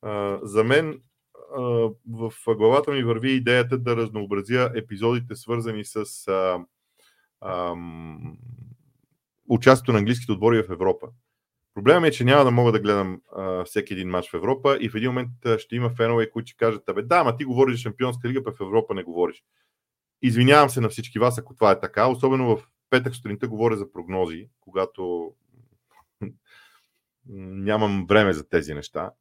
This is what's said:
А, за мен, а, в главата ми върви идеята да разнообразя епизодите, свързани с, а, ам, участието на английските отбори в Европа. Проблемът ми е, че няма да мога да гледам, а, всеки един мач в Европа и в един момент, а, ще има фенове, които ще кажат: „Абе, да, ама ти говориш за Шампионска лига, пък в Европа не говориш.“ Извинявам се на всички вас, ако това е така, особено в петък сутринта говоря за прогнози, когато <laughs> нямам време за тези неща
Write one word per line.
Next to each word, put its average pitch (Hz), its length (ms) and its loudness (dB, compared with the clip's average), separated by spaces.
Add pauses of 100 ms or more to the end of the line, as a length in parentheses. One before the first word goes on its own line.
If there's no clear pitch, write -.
А, 101 400 -4
за 107 220 0
мен, 151 360 0 (560)
а, 131 40 -6 (500)
в 113 220 -8 (140)
главата 117 440 4
ми 135 140 -2
върви 117 280 0
идеята 127 460 2
да 120 180 0
разнообразя 107 760 -2
епизодите, 113 640 -4
свързани 113 480 -6
с, - 440 -10
а, 95 300 0 (880)
ам, 82 920 -10 (1120)
участието 127 440 6
на 110 60 4
английските 113 340 0
отбори 110 300 4
в 110 100 -6
Европа. 90 360 -2 (680)
Проблемът 143 280 4
ми 160 60 6
е, 139 40 2
че - 120 -2
няма 139 200 6
да 127 60 4
мога 120 220 4
да 110 80 2
гледам, 98 400 0 (160)
а, 92 280 -4
всеки 104 280 -6
един 92 160 -6
мач 90 220 -4
в - 40 -16
Европа 131 460 0
и 113 80 -4
в 113 60 -8
един 117 160 -2
момент, 123 200 -4 (140)
а, 113 140 0
ще - 180 -10
има 120 140 -2
фенове, 117 400 0
които 113 160 -8
ще - 100 -20
кажат: 113 320 -2
„Абе, 101 140 -4
да, 123 140 2
ама 131 200 2
ти 143 80 -8
говориш 127 320 2
за 123 60 -8
Шампионска 123 460 -4
лига, 127 160 -4
пък 110 120 -8
в - 60 -10
Европа 104 320 0
не 95 80 -6
говориш.“ 85 420 -4 (800)
Извинявам 131 480 6
се 127 100 -4
на 113 80 0
всички - 300 -8
вас, 123 200 2
ако - 160 -16
това 107 160 4
е 95 100 4
така, - 260 0
особено 127 500 2
в - 120 -14 (220)
петък 123 240 0
сутринта 104 340 -8
говоря 113 280 -2
за 98 160 -10
прогнози, 90 560 -6 (120)
когато 90 760 -6 (840)
<laughs> 98 140 -12 (920)
нямам 98 840 -2
време 101 240 4
за 76 160 -6
тези 76 260 -2
неща 78 360 -10 (100)